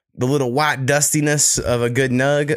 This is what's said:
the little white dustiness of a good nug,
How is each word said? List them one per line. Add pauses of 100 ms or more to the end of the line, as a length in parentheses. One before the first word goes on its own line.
(140)
the
little
white
dustiness
of
a
good
nug,